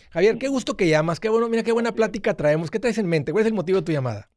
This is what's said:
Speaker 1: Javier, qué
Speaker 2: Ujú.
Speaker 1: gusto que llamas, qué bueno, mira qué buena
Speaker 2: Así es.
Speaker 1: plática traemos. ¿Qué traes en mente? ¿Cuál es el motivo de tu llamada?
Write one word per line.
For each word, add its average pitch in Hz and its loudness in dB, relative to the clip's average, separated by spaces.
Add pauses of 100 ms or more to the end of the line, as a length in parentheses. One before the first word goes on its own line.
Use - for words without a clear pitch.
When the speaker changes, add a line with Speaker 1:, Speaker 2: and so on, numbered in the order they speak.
Speaker 1:
Javier, 214 2
qué 262 -4
Speaker 2:
Ujú. 277 -2
Speaker 1:
gusto 240 -2
que 185 2
llamas, 156 2
qué 220 -4
bueno, 226 2
mira 226 0
qué 226 -2
buena 233 0
Speaker 2:
Así 220 -6
es. - -8
Speaker 1:
plática 220 0
traemos. 151 0
¿Qué 220 -4
traes 220 -2
en 214 -2
mente? 160 0
¿Cuál 208 2
es 214 2
el 226 0
motivo 185 0
de 165 -2
tu 160 -2
llamada? 127 -4